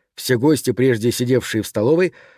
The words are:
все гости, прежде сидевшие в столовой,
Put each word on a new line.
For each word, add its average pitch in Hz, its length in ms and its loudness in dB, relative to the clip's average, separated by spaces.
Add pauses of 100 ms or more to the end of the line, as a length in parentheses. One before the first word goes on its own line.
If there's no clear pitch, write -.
(140)
все 127 240 -2
гости, 131 340 0
прежде 120 400 0
сидевшие 120 520 -2
в - 40 -8
столовой, 160 460 0 (240)